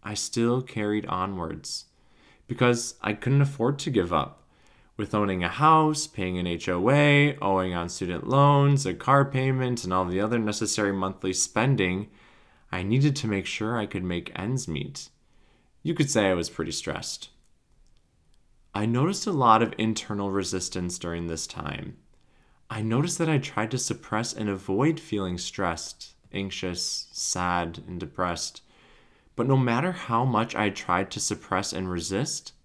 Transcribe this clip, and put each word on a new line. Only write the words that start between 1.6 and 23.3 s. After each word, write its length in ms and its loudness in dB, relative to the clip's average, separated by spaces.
because 540 0
I 140 -2
couldn't 260 2
afford 380 0
to 120 -4
give 220 2
up. 340 -2
With 160 -4
owning 280 2
a 60 0
house, 580 4
paying 300 -4
an 100 -2
H 220 -2
O 220 2
A, 500 4
owing 320 2
on 160 -2
student 380 -6
loans, 580 6
a 80 0
car 320 2
payment, 580 0
and 120 -2
all 100 2
the 160 0
other 180 0
necessary 540 0
monthly 400 -2
spending, 800 0
I 120 -4
needed 340 4
to 120 -4
make 180 0
sure 320 -2
I 80 -2
could 180 -6
make 340 -4
ends 300 -4
meet. 400 -6
You 120 -2
could 160 2
say 160 4
I 80 4
was 160 -2
pretty 220 -6
stressed. 580 -8
I 100 0
noticed 420 0
a 60 0
lot 300 6
of 160 0
internal 520 -2
resistance 680 -2
during 300 -6
this 180 -6
time. 500 -10
I 140 -6
noticed 340 0
that 140 0